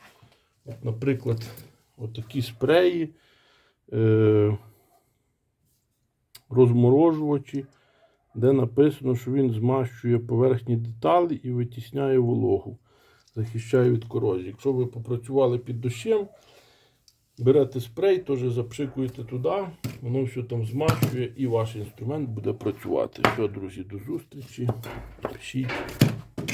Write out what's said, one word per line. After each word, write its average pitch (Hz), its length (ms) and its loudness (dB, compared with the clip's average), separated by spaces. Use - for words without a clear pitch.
от, 123 200 -12
наприклад, 120 580 -2
отакі 113 440 -8
спреї, 165 720 2
е, 107 640 4
розморожувачі, 139 1160 4
де 120 180 4
написано, 135 600 2
що 123 160 -6
він 131 200 2
змащує 120 680 0
поверхні 120 580 2
деталі 156 640 0
і 127 80 -6
витісняє 127 680 0
вологу, 110 580 0
захищає 113 560 0
від 113 140 0
корозії. 98 420 -2
Якщо 131 260 -4
ви 127 120 0
попрацювали 120 720 -2
під 117 240 -8
дощем, 202 460 -2
берете 131 420 4
спрей, 185 400 0
теж 139 200 -2
запшикуєте 123 840 -4
туди, 165 440 -4
воно 127 220 -2
все 120 200 -6
там 117 220 -4
змащує 123 720 -2
і 135 100 -2
ваш 113 280 -2
інструмент 120 540 -8
буде 107 240 -4
працювати. - 680 -4
Все, 107 140 -2
друзі, 95 360 -12
до 98 160 -12
зустрічі. 123 720 -8
Пишіть. - 520 -8